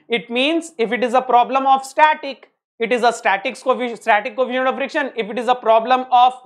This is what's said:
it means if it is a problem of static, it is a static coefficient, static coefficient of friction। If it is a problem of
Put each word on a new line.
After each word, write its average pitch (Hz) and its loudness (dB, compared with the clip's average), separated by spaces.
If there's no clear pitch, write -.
it 233 -2
means 302 -2
if 208 -4
it 233 -2
is 226 -2
a - 4
problem 240 2
of 269 2
static, 302 0
it 226 -2
is 226 2
a 226 4
static 220 -2
coefficient, 233 -4
static 214 0
coefficient 254 -2
of 254 -2
friction। 269 -4
If 214 -6
it 233 -6
is 226 -2
a 247 2
problem 240 2
of 254 4